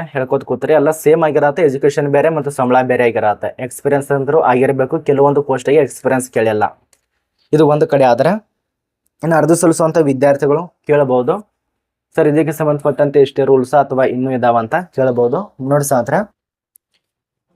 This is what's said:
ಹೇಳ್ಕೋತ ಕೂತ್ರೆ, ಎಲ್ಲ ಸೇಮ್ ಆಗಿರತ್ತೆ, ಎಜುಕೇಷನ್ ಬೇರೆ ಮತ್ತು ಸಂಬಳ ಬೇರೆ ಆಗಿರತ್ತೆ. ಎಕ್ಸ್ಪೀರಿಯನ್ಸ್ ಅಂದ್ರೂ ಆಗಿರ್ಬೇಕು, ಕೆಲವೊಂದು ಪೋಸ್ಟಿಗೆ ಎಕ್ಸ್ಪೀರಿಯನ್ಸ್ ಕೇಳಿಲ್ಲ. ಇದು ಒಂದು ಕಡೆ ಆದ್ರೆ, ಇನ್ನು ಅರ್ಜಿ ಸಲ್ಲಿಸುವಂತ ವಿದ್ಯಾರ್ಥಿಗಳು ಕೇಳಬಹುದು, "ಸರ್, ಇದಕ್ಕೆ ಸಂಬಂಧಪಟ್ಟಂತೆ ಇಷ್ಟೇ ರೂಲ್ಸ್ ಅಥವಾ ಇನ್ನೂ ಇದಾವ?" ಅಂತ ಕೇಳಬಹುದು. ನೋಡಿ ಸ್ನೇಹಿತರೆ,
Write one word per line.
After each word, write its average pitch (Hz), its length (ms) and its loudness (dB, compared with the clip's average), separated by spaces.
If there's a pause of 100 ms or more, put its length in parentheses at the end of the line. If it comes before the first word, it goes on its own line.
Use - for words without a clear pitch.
(140)
ಹೇಳ್ಕೋತ 131 300 -4
ಕೂತ್ರೆ, 135 300 -2
ಎಲ್ಲ 151 180 2
ಸೇಮ್ 160 320 2
ಆಗಿರತ್ತೆ, 147 380 0
ಎಜುಕೇಷನ್ 143 460 0
ಬೇರೆ 143 220 2
ಮತ್ತು 143 220 -4
ಸಂಬಳ 127 300 2
ಬೇರೆ 123 220 0
ಆಗಿರತ್ತೆ. 107 560 -2
ಎಕ್ಸ್ಪೀರಿಯನ್ಸ್ 139 520 -4
ಅಂದ್ರೂ 143 280 0
ಆಗಿರ್ಬೇಕು, 131 600 0
ಕೆಲವೊಂದು 143 440 2
ಪೋಸ್ಟಿಗೆ 131 340 -2
ಎಕ್ಸ್ಪೀರಿಯನ್ಸ್ 127 540 -2
ಕೇಳಿಲ್ಲ. 110 320 0 (880)
ಇದು 151 140 4
ಒಂದು 151 200 2
ಕಡೆ - 160 2
ಆದ್ರೆ, 151 280 2 (920)
ಇನ್ನು 160 120 0
ಅರ್ಜಿ 156 260 2
ಸಲ್ಲಿಸುವಂತ 165 360 0
ವಿದ್ಯಾರ್ಥಿಗಳು 143 720 0 (200)
ಕೇಳಬಹುದು, 131 460 0 (840)
"ಸರ್, 160 120 2
ಇದಕ್ಕೆ 151 240 0
ಸಂಬಂಧಪಟ್ಟಂತೆ 147 680 0
ಇಷ್ಟೇ 135 220 0
ರೂಲ್ಸ್ 131 300 2
ಅಥವಾ 135 300 0
ಇನ್ನೂ 127 280 -2
ಇದಾವ?" 120 260 0
ಅಂತ 113 180 -4
ಕೇಳಬಹುದು. 131 840 -2
ನೋಡಿ 143 220 0
ಸ್ನೇಹಿತರೆ, 135 360 -2 (1400)